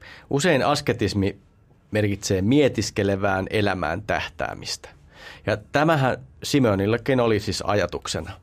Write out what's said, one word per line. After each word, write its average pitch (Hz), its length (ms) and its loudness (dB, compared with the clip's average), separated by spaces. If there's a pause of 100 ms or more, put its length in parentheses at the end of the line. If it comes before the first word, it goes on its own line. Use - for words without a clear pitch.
(300)
Usein 143 360 2
asketismi 101 680 0 (540)
merkitsee 101 520 0
mietiskelevään 101 1080 2
elämään 92 520 -2
tähtäämistä. - 880 -6 (580)
Ja 104 100 0 (160)
tämähän 143 440 2 (260)
Simeonillakin 113 800 2
oli 110 200 2
siis 95 260 -6
ajatuksena. 87 640 -2 (120)